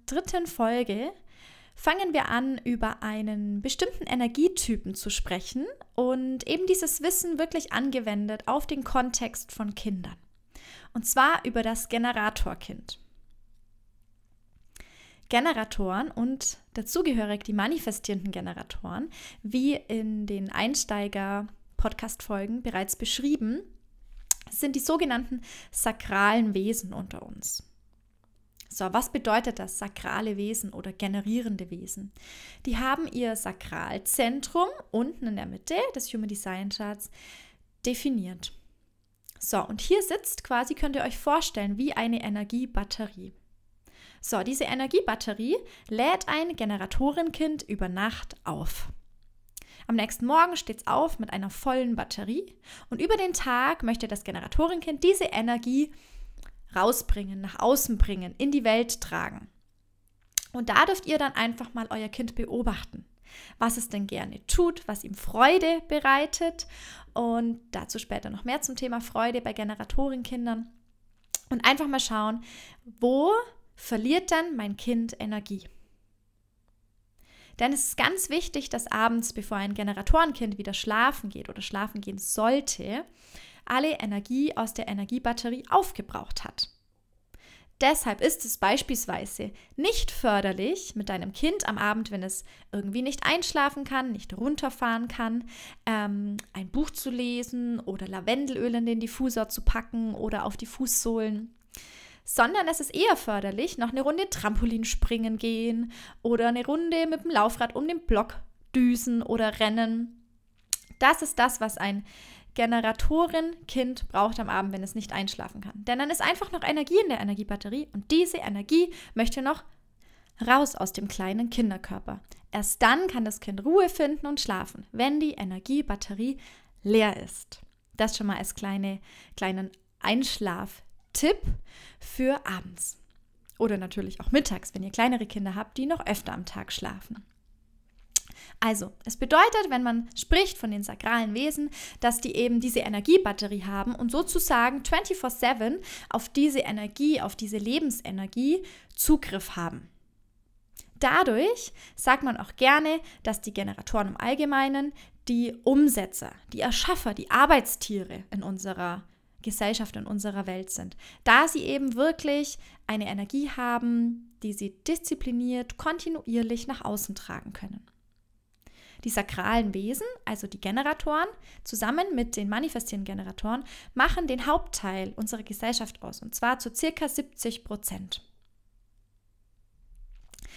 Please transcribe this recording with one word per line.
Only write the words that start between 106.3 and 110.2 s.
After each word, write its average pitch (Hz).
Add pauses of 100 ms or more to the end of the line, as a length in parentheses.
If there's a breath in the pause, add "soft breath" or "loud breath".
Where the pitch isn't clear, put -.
eine 247
Runde 330
mit 320
dem 330
Laufrad 226
um 294
den 339
Block 226 (320)
düsen 240
oder 220
rennen. 226 (760)